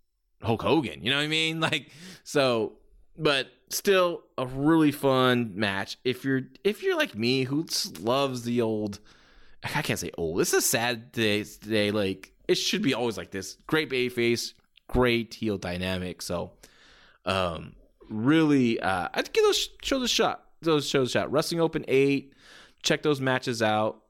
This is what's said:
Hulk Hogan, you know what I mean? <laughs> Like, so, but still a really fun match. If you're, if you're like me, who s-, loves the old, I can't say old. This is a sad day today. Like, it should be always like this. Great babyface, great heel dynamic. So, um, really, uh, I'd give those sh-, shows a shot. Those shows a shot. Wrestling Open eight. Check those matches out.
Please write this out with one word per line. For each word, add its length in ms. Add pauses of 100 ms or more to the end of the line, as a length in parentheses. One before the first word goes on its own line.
(420)
Hulk 220
Hogan, 380
you 100
know 60
what 60
I 40
mean? 320
<laughs> 20
Like, 300 (320)
so, 500 (440)
but 300 (220)
still 540 (140)
a 80
really 460
fun 640
match. 480
If 220
you're, 160 (220)
if 200
you're 140
like 180
me, 280
who 200
s-, 360
loves 440
the 180
old, 380 (640)
I 180
can't 180
say 180
old. 220
This 100
is 160
a 20
sad 460
day 300
today. 480
Like, 420 (140)
it 80
should 260
be 120
always 240
like 140
this. 340
Great 240
babyface, 640 (340)
great 460
heel 240
dynamic. 640
So, 300 (720)
um, 480 (340)
really, 720
uh, 340
I'd 200
give 100
those 140
sh-, 120 (120)
shows 220
a 40
shot. 360 (180)
Those 260
shows 220
a 20
shot. 200
Wrestling 300
Open 260
eight. 460 (500)
Check 180
those 180
matches 440
out. 460